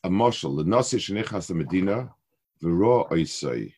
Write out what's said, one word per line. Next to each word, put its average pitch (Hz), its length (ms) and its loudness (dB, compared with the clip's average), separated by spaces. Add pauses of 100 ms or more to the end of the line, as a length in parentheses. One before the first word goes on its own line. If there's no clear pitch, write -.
A 90 40 -2
mashal, 98 460 2
the 76 80 -2
Nasi 120 320 2
Shenichas 104 520 -4
the 95 60 -6
Medina, 95 560 0 (540)
V'ro 98 480 2
Oisei. 65 680 -4